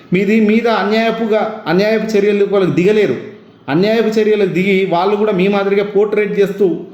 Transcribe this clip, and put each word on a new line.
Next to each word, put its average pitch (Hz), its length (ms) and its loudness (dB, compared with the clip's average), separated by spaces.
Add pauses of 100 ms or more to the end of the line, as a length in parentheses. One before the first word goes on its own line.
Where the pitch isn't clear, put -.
(120)
మీది 202 280 2
మీద 220 280 2
అన్యాయపుగా, 214 1000 -2
అన్యాయపు 196 380 0
చర్యలు 202 480 0
వాళ్ళకి 185 200 0
దిగలేరు. 180 440 2 (520)
అన్యాయపు 214 400 0
చర్యలకు 214 400 2
దిగి 185 380 0
వాళ్ళు 180 300 0
కూడా 214 160 0
మీ 190 160 0
మాదిరిగా 202 360 0
పోర్ట్రేట్ 202 560 0
చేస్తూ, 185 400 0 (140)